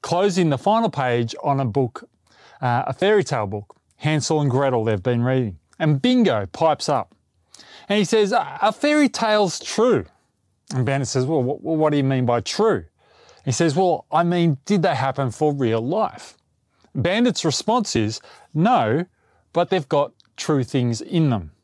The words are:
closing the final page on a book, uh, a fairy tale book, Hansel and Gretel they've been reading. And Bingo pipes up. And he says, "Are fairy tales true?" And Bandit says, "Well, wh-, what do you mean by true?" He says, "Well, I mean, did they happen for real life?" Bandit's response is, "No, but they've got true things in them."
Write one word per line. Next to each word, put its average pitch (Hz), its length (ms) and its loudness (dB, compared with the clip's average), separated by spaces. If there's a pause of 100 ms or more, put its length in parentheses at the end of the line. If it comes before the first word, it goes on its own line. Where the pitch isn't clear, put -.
closing 175 480 0
the 139 80 0
final 220 320 0
page 120 540 -2
on 139 160 0
a 135 60 -2
book, 120 440 -4 (500)
uh, 123 280 0
a 135 60 -6
fairy 202 300 2
tale 120 220 -2
book, 101 300 -10 (220)
Hansel 156 440 0
and 143 80 2
Gretel 127 340 2
they've 107 180 0
been 120 220 -2
reading. 123 360 -2 (180)
And 151 240 0
Bingo 190 460 2
pipes 156 420 0
up. 127 240 -2 (760)
And 208 120 0
he 208 40 2
says, 208 300 2
"Are 294 400 0
fairy 294 360 2
tales 214 500 0
true?" 214 460 0 (680)
And 131 120 0
Bandit 135 220 -2
says, 127 200 -2
"Well, 147 160 0
wh-, 123 200 -4
what 156 280 0
do 147 60 2
you 139 60 2
mean 131 220 0
by 120 160 2
true?" 175 440 0 (600)
He 135 60 -2
says, 151 240 2
"Well, 180 360 0
I 165 120 2
mean, 170 420 2
did 202 160 2
they 165 140 2
happen 131 340 -2
for 151 240 -2
real 113 280 0
life?" 180 520 -4 (640)
Bandit's 190 500 0
response 214 500 -2
is, 110 240 -2 (360)
"No, 160 500 2 (480)
but 175 160 0
they've 180 180 0
got 143 260 0 (220)
true 143 280 0
things 120 360 -2
in 160 300 0
them." 92 220 -4 (120)